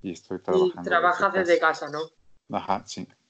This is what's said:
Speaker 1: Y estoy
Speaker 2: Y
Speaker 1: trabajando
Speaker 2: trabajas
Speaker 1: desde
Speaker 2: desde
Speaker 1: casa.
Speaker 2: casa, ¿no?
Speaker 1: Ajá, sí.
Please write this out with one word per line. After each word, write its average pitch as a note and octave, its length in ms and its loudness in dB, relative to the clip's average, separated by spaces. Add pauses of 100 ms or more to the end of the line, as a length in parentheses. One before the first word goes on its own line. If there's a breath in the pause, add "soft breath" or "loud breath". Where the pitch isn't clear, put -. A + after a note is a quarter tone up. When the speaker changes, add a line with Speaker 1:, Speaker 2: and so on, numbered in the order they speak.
Speaker 1:
Y G2 80 -6
estoy F2+ 280 -10
Speaker 2:
Y - 20 -8
Speaker 1:
trabajando F3+ 500 2
Speaker 2:
trabajas F3+ 420 2
Speaker 1:
desde F3+ 200 2
Speaker 2:
desde E3 80 4
Speaker 1:
casa. D#3+ 260 0
Speaker 2:
casa, D3 120 -8 (520)
¿no? G2+ 60 -4
Speaker 1:
Ajá, G2 280 -2
sí. - 220 -12 (240)